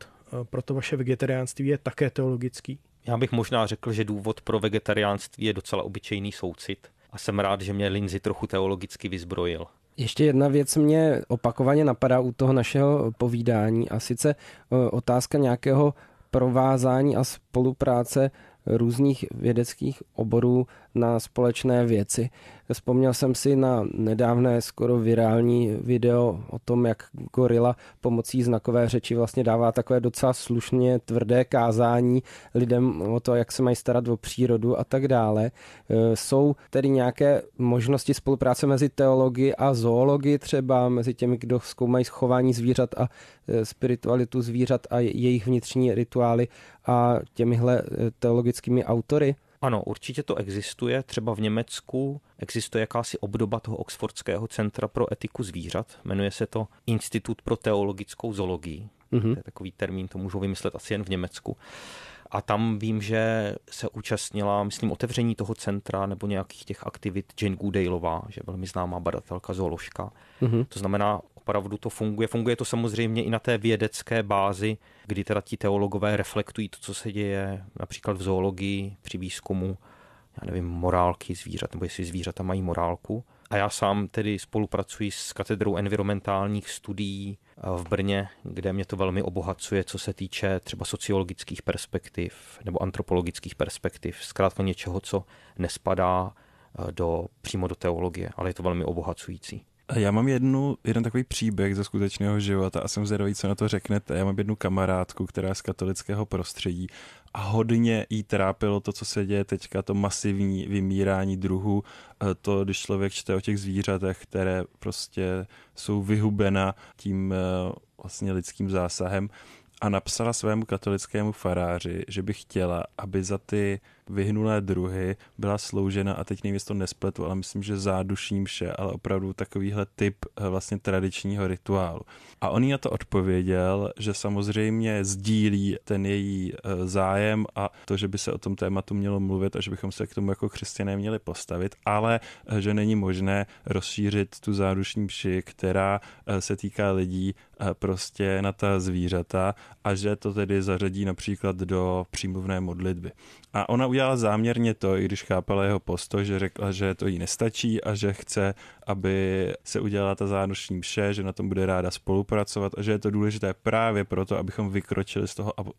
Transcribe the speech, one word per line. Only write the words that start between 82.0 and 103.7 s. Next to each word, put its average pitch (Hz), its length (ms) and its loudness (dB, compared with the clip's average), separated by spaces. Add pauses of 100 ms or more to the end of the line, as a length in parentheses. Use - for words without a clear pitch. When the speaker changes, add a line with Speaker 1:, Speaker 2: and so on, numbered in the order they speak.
Speaker 2:
zvířata 90 380 -6
mají 92 180 -2
morálku. 85 640 -4 (260)
A 104 80 0
já 101 120 2
sám 101 380 0
tedy 104 320 -2
spolupracuji 104 720 -4
s - 220 -10
katedrou 101 420 -2
environmentálních 101 920 -2
studií, 98 680 -8
eh, - 240 -20 (160)
v 87 120 -8
Brně, 98 400 0 (140)
kde 92 300 -4
mě 95 120 -4
to - 100 -6
velmi 95 260 0
obohacuje, 92 640 -4
co - 140 -10
se 95 160 -6
týče 95 460 -4
třeba 92 260 -10
sociologických 95 760 -4
perspektiv - 1040 -6
nebo 90 180 -2
antropologických 90 720 -2
perspektiv, - 640 -6
zkrátka - 420 0
něčeho, 92 360 -4
co 95 240 -4 (340)
nespadá, 92 720 0 (480)
eh, 87 120 -6
do, 85 340 -2 (160)
přímo 92 260 -4
do 85 80 -6
teologie, 87 600 -4
ale 90 140 -4
je 90 40 -4
to 90 100 -10
velmi 90 200 0
obohacující. 87 800 -8 (280)
Speaker 4:
Já 101 180 2
mám 113 160 4
jednu, 135 560 2
jeden 113 200 0
takový 120 200 0
příběh 98 520 0
ze 101 80 -2
skutečného 101 560 0
života 98 400 0
a - 80 -4
jsem 104 180 -2
zvědavý, 101 300 0
co - 120 -4
na 98 80 0
to 107 120 0
řeknete. 101 500 -2